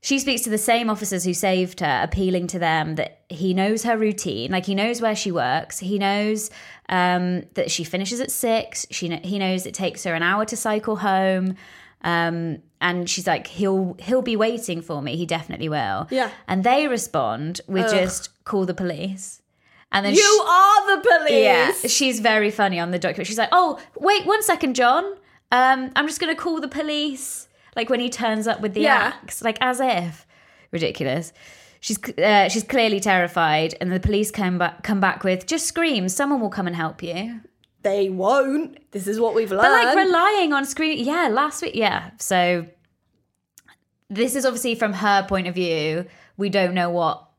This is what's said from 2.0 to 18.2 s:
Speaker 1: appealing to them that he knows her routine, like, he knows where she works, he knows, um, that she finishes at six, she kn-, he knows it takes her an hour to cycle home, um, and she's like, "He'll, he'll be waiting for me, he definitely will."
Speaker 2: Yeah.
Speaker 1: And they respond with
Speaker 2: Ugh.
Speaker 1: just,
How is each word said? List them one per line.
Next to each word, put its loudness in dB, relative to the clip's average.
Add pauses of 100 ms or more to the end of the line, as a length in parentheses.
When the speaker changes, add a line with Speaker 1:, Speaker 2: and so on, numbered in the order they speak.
Speaker 1:
appealing -2
to -6
them 0
that -8
he -2
knows 0
her 2
routine, -2
like, -2
he -2
knows -2
where 0
she -4
works, -2
he -4
knows, -2 (400)
um, 0 (100)
that -2
she -4
finishes -6
at -4
six, -2
she -6
kn-, -6
he -4
knows -2
it -14
takes -6
her -2
an -2
hour 2
to -8
cycle -2
home, 0 (480)
um, -2 (240)
and -2
she's -4
like, -2
"He'll, -2
he'll 0
be -2
waiting -2
for -8
me, -6
he -4
definitely -6
will." -2
Speaker 2:
Yeah. -2 (160)
Speaker 1:
And 0
they 4
respond -4
with 0
Speaker 2:
Ugh. 2
Speaker 1:
just, -2